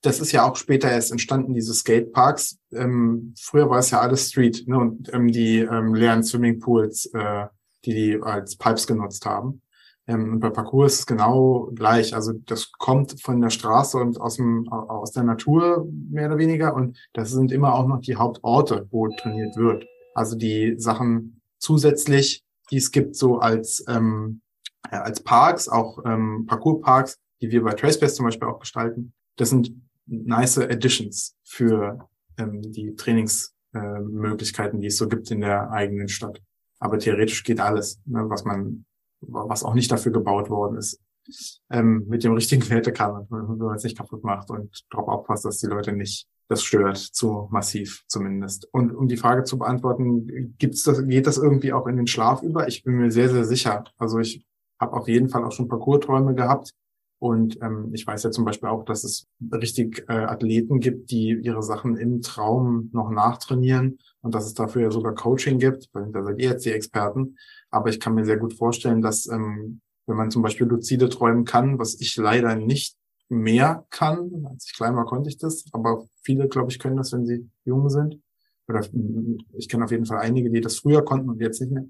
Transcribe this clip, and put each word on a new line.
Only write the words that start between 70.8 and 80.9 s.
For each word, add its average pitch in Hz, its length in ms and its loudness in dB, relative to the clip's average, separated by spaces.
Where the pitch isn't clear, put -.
träumen 117 340 2
kann, 131 340 2
was 113 220 -6
ich - 160 -6
leider 113 400 2
nicht 117 400 -2
mehr 123 640 2
kann, 165 600 -4
als - 160 -18
ich - 80 -18
klein 120 220 -2
war, 117 80 -2
konnte 131 240 -6
ich 139 80 -12
das, 160 360 -8
aber 113 340 -2
viele, 135 260 0
glaub 123 220 -2
ich, - 80 -10
können 131 180 -2
das, 131 160 -4
wenn 123 140 -2
sie 120 240 -6
jung 139 240 2
sind. 147 280 -2
Oder, 110 140 -2
mm, 113 460 -4
ich - 100 -12
kenne 120 160 -2
auf 110 60 -4
jeden 117 160 -2
Fall 110 140 -4
einige, 120 300 0
die 113 120 0
das 113 160 -4
früher 147 260 4